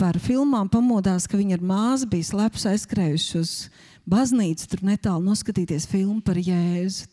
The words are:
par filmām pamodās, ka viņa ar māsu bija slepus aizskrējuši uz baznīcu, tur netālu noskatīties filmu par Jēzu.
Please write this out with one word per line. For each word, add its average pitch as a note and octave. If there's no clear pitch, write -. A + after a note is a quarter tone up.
par F3
filmām B3+
pamodās, G3+
ka G#3
viņa F#3+
ar F3+
māsu A#3+
bija F3
slepus G#3+
aizskrējuši E3+
uz E3
baznīcu, A3
tur -
netālu G3
noskatīties F3+
filmu G3+
par F3+
Jēzu. F3